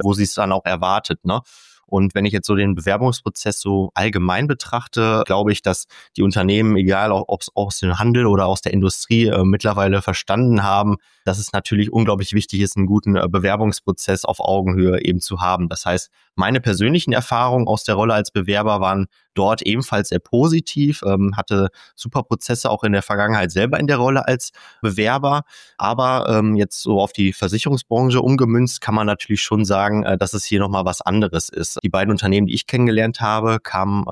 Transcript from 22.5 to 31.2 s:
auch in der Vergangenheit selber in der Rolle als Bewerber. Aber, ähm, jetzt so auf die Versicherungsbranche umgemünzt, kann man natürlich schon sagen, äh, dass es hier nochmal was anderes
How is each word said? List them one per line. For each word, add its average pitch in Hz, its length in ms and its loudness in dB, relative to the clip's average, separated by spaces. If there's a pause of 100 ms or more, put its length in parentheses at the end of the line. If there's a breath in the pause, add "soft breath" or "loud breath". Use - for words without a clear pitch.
auch - 140 -2
in 107 80 0
der 98 100 2
Vergangenheit 104 480 0
selber 120 280 -2
in 147 100 -2
der 143 100 0
Rolle 131 280 0
als 131 260 -2 (280 loud breath)
Bewerber. 127 640 0 (340 loud breath)
Aber, 127 520 0
ähm, 107 280 2
jetzt 104 240 0
so 98 200 0
auf 101 120 0
die 98 200 2
Versicherungsbranche 123 920 0
umgemünzt, 127 580 2
kann 107 140 -2
man 107 120 2
natürlich 104 360 -2
schon 107 220 0
sagen, 101 400 0
äh, 95 120 0
dass 92 180 -4
es 101 100 -6
hier 101 160 0
nochmal 98 240 0
was 90 160 -4
anderes 92 480 0